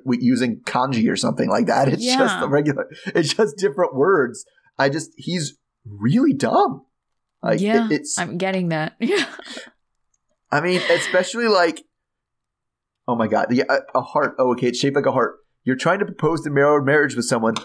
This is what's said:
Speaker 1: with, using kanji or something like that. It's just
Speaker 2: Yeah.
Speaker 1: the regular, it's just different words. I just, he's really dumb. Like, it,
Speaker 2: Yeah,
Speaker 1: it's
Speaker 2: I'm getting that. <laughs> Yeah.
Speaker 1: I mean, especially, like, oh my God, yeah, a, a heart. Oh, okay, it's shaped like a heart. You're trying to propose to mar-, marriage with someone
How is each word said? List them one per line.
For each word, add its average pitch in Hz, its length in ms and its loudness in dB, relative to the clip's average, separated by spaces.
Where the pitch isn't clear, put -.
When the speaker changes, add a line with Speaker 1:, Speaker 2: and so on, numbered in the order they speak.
Speaker 1:
with, 120 160 0
using 120 400 0
kanji 123 500 0
or 98 60 -2
something - 320 -2
like 220 160 2
that. 131 240 2
It's 233 160 -2
just 247 300 2
Speaker 2:
Yeah. 175 40 -6
Speaker 1:
the - 80 -4
regular, 143 400 0
it's 160 260 0
just 214 240 0
different 185 380 -2
words. 139 500 2
I 139 120 2
just, 156 280 -6
he's 160 400 -6
really 127 480 2
dumb. - 520 0
Like, 110 200 0
it, - 20 0
Speaker 2:
Yeah, 226 260 2
Speaker 1:
it's 151 300 -2
Speaker 2:
I'm 175 180 -6
getting 190 320 -2
that. 156 260 -4
<laughs> - 40 -20
Yeah. 311 260 0
Speaker 1:
I 147 100 0
mean, 180 200 0
especially, 185 560 0
like, 208 360 2
oh 120 80 -2
my 113 120 0
God, 107 240 0
yeah, 123 180 2
a, 139 100 2
a - 20 0
heart. 131 380 -2
Oh, 127 120 2
okay, 123 160 0
it's 123 120 -2
shaped 139 160 0
like 139 100 2
a 131 60 2
heart. 117 240 0
You're 131 120 0
trying 175 240 0
to 202 60 0
propose 160 360 -2
to 151 80 -8
mar-, 143 320 4
marriage 143 340 2
with 120 100 -4
someone 113 380 0